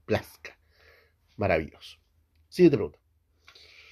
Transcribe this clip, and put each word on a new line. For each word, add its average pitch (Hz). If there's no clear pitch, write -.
plazca. -
Maravilloso. 85
Siguiente 170
pregunta. 95